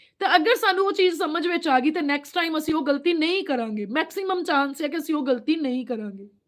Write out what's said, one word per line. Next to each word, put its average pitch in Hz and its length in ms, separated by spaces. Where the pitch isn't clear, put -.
ਤਾਂ 359 160
ਅਗਰ 392 200
ਸਾਨੂੰ 392 300
ਉਹ 403 60
ਚੀਜ਼ 359 260
ਸਮਝ 320 280
ਵਿੱਚ 339 220
ਆ 254 120
ਗਈ, 285 100
ਤਾਂ 330 120
ਨੈਕਸਟ 285 320
ਟਾਈਮ 330 240
ਅਸੀਂ 311 160
ਉਹ 302 120
ਗਲਤੀ 285 260
ਨਹੀਂ 339 320
ਕਰਾਂਗੇ। 220 420
ਮੈਕਸਿਮਮ 339 580
ਚਾਂਸ 277 380
ਹੈ 294 60
ਕਿ 320 80
ਅਸੀਂ 311 180
ਉਹ 294 120
ਗਲਤੀ 269 300
ਨਹੀਂ 254 300
ਕਰਾਂਗੇ। 208 420